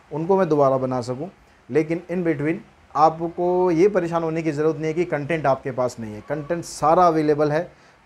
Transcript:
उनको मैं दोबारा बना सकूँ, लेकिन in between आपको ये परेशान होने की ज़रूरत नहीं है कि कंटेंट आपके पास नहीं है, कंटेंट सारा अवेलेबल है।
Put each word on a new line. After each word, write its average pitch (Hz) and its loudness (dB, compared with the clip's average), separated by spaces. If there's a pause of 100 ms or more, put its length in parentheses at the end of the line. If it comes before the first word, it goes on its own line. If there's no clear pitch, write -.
(120)
उनको 170 0
मैं 185 2
दोबारा 143 4
बना 127 -2
सकूँ, 127 -8 (400)
लेकिन 156 0
in 180 -4
between 156 -2 (420)
आपको 170 2
ये 170 4
परेशान 170 -2
होने 160 -2
की 156 -2
ज़रूरत 151 0
नहीं 156 -6
है 156 -2
कि 170 -2
कंटेंट 147 -2
आपके 135 0
पास 127 -4
नहीं 107 -10
है, 104 -12
कंटेंट 156 -6
सारा 170 4
अवेलेबल 151 2
है। 175 -2 (340)